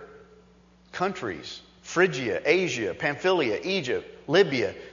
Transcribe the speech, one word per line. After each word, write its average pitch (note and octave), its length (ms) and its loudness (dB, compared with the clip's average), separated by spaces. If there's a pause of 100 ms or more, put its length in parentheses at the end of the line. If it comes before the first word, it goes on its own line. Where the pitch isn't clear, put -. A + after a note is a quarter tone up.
(920)
countries, B2 680 -6 (220)
Phrygia, C3+ 600 2
Asia, C3 500 2
Pamphylia, D3 680 0
Egypt, C#3 680 -4
Libya. C#3 460 2 (180)